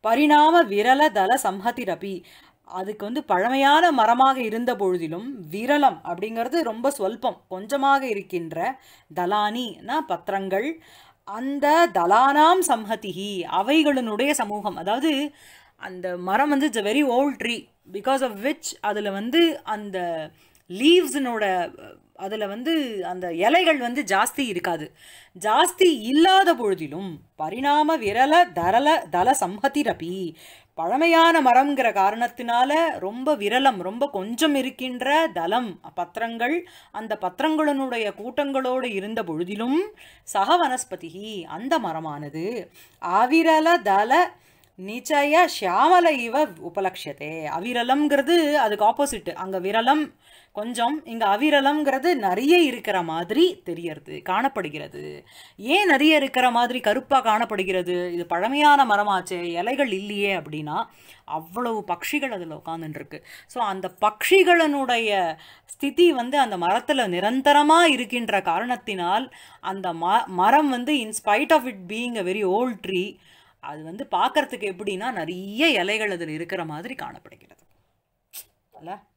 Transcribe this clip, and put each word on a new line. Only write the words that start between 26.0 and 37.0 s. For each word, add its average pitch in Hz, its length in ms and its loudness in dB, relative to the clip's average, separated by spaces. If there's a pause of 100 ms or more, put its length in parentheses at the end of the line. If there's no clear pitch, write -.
இல்லாத 339 540 6
பொழுதிலும், 185 640 -4 (200)
பரிணாம 285 600 0
விரல 262 480 4 (100)
தரல, 226 540 2
தல 190 320 2
சம்ஹதிரபி, 185 960 -4 (400)
பழமையான 330 680 4
மரம்ங்கிற 262 500 4
காரணத்தினால 240 1040 0
ரொம்ப 247 360 -2
விரலம், 220 480 0
ரொம்ப 233 280 -4
கொஞ்சம் 233 440 -2
இருக்கின்ற 262 800 -2
தலம், 190 480 -4 (160)
பத்திரங்கள், 233 680 -6 (240)
அந்த 214 300 -8